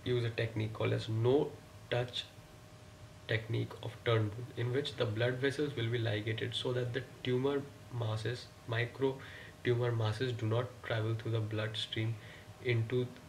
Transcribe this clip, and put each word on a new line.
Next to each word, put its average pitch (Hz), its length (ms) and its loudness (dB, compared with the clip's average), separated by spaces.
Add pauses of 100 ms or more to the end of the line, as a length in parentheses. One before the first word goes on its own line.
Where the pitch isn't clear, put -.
use 123 180 4
a 117 60 2
technique 110 440 0
called 110 200 2
as 113 160 0
no 120 400 4 (400)
touch 123 360 -2 (1000)
technique 117 440 0 (120)
of 113 80 -6 (140)
Turnbull, 113 400 4 (100)
in 123 160 0
which 143 240 0
the 123 100 2
blood 117 300 2
vessels 135 400 0
will 113 140 0
be 120 100 2
ligated 110 540 0
so - 200 0
that 120 200 0
the 131 80 0 (220)
tumor 135 400 4 (280)
masses, 113 540 -2 (220)
micro 120 480 0 (460)
tumor 120 300 4
masses, 113 400 2
do 110 140 -2
not 113 220 4 (160)
travel 113 320 2
through 113 180 -2
the 113 60 2
bloodstream 110 760 0 (480)
into 123 420 2 (240)